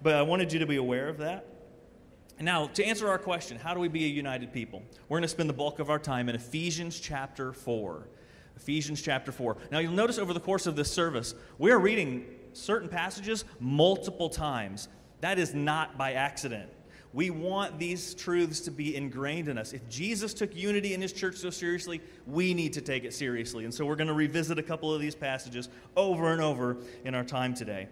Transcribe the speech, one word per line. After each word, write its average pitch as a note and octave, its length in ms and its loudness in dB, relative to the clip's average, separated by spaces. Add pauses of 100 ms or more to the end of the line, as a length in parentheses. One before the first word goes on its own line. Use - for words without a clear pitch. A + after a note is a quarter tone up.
but D3+ 120 6
I D3 80 6
wanted E3+ 280 4
you D#3+ 80 2
to D#3+ 60 4
be D3 100 2
aware B2+ 320 2
of D#3 120 -6
that. E3 260 -4 (920)
Now, D#3+ 300 2
to G3 160 0
answer G#3+ 240 2
our F#3+ 120 4
question, E3+ 400 -4
how E3 140 -4
do F3+ 60 -2
we F3 80 2
be D#3+ 160 2
a D3+ 60 4
united C3 420 -4
people? G#2+ 320 -6 (240)
We're D#3 120 2
gonna E3 100 2
spend E3 180 0
the D3 60 0
bulk C#3+ 260 -2
of C#3+ 100 -2
our D3+ 100 4
time B2+ 280 0
in A#2+ 80 0
Ephesians E3 640 -4
chapter C3+ 540 -6
four. G#2 560 -4 (480)
Ephesians D3 440 -2
chapter C3+ 300 0
four. A#2 260 -2 (140)
Now, D3+ 80 2
you'll E3 140 0
notice A#3 260 2
over F3+ 140 0
the E3+ 60 0
course F#3+ 280 0
of D#3 80 0
this C#3+ 160 2
service, D3+ 420 0 (240)
we F3+ 140 8
are A#3+ 80 10
reading F3 460 2 (280)
certain G3 360 -2
passages F#3+ 540 -2 (160)
multiple D#3+ 680 4
times. A#2 580 -2 (340)
That F#3 180 2
is D3 160 2
not D3+ 420 0
by C3+ 160 0
accident. B2+ 560 -2 (440)
We F3 180 2
want F3 480 -2
these F3 340 -4
truths F3 480 0
to D#3+ 100 -6
be D3 240 -4
ingrained C#3 520 -4
in C3 100 -2
us. A2 160 -6
If A#2 160 -12
Jesus G3+ 440 -2
took G3+ 220 -2
unity G3+ 380 2
in F#3 80 -2
his F#3 100 -2
church F#3 260 -2
so F3+ 120 -4
seriously, E3+ 520 -4 (260)
we F3+ 260 2
need D#3+ 200 0
to D3 80 -4
take C3 220 -2
it A#2+ 100 -6
seriously. A#2 520 -4
And A#2 80 -6
so D3+ 100 -4
we're D3 120 2
gonna D#3 180 0
revisit D#3 460 2
a D#3 40 -4
couple D#3+ 300 -2
of D3+ 80 0
these D3+ 140 -4
passages C3 520 -6 (300)
over F3 340 4
and E3 100 4
over B2 360 2 (260)
in C3 120 -2
our B2 100 0
time B2+ 280 0
today. G#2 380 -6